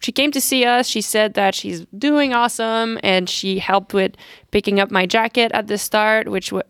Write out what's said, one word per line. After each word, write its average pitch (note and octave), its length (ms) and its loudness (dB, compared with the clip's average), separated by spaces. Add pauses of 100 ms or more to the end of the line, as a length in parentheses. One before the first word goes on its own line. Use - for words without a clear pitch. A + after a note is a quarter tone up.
she A#3+ 100 -6
came C#4+ 200 2
to C4+ 100 -2
see B3+ 240 2
us. B3 240 2
She A3 100 -2
said G#3+ 360 0
that G3 200 2
she's F3 300 -8 (120)
doing C#4+ 360 2
awesome, A3+ 680 -2
and F#3 280 2
she F#3+ 300 -4
helped G3 340 0
with F#3+ 180 2 (400)
picking G3+ 260 2
up G3 140 2
my F#3 140 2
jacket A#3 480 2
at G#3+ 140 -2
the G#3 100 -2
start, G#3+ 500 0
which F#3+ 220 -4
w-, F#3+ 200 -4